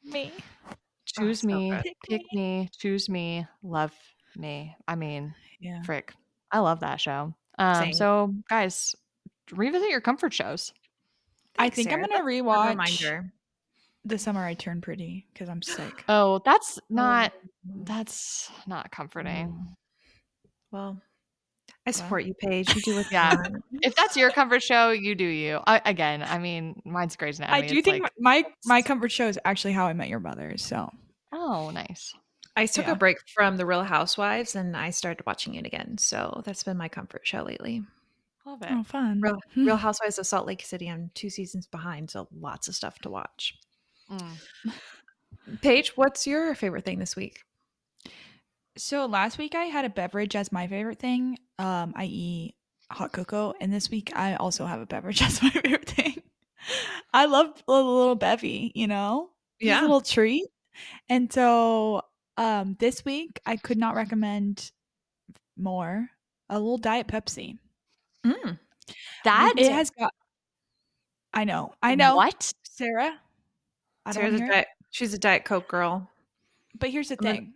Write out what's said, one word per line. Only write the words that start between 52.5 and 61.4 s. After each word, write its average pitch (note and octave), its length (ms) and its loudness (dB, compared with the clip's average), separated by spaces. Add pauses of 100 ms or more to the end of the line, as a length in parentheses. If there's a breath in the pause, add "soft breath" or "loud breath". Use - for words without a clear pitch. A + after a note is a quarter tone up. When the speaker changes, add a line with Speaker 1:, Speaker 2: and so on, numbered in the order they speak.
Speaker 1:
hot - 200 -8
cocoa, G#3 500 -4
and F#3+ 100 -2
this G3+ 180 -2
week G#3+ 260 -6
I F#3+ 200 0
also - 300 -2
have E3 160 -6
a - 40 -10
beverage - 360 -2
<laughs> - 0 -
as - 200 2
my C4 80 8
favorite D4 400 0
thing. - 320 -2 (920 loud breath)
I C4+ 120 8
love D4+ 420 4
a B3+ 40 4
little B3+ 440 6
bevy, A3+ 600 0
you A3 120 0
know? G#3 420 0 (300)
Just A3 40 -12
a - 20 2
Speaker 3:
Yeah. G#3+ 160 6
Speaker 1:
little D4 200 6
treat. A#3+ 440 4 (600 loud breath)
And B3 240 2
so, A3+ 680 4 (360)